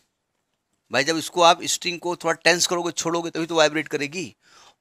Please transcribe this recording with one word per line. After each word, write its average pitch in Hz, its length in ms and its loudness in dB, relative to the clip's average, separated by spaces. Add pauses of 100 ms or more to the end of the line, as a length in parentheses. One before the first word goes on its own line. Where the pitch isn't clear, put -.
(920)
भाई 131 120 0
जब 160 120 0
इसको 165 260 -2
आप 175 200 6
स्ट्रिंग - 380 -6
को 175 160 -6
थोड़ा 165 160 -2
टेंस 165 340 2
करोगे, 175 240 -2
छोड़ोगे, 170 400 -4
तभी 165 160 -4
तो 165 80 -8
वाइब्रेट 151 340 2
करेगी। 147 460 -8 (460)